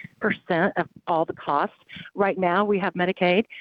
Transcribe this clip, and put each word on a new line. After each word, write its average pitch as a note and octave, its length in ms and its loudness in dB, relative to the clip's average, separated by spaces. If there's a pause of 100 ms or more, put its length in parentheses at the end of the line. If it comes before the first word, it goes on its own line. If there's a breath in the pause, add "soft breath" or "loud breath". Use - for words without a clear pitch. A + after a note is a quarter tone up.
(200 loud breath)
percent F#3 580 0
of D#3+ 100 -2 (180)
all E3 200 2
the - 80 -8
costs. D#3 440 -2 (380 loud breath)
Right G3 240 0
now, F#3 260 2
we G#3 140 2
have F#3 140 -2
Medicaid F3+ 520 2 (160 loud breath)